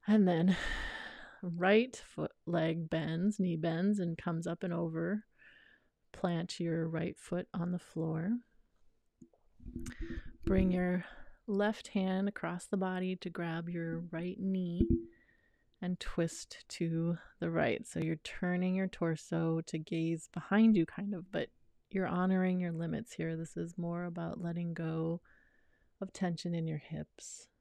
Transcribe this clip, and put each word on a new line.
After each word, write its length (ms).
And 200
then 300
right 580
foot 160
leg 420
bends, 520
knee 160
bends 420
and 180
comes 300
up 160
and 100
over. 520
Plant 480
your 280
right 300
foot 340
on 200
the 60
floor. 600
Bring 240
your 340
left 420
hand 400
across 380
the 100
body 400
to 120
grab 400
your 420
right 300
knee 460
and 180
twist 680
to 500
the 120
right. 360
So 140
you're 160
turning 580
your 120
torso 800
to 120
gaze 540
behind 420
you, 120
kind 260
of, 180
but 180
you're 160
honoring 520
your 140
limits 400
here. 240
This 200
is 220
more 260
about 380
letting 320
go 460
of 120
tension 420
in 120
your 120
hips. 680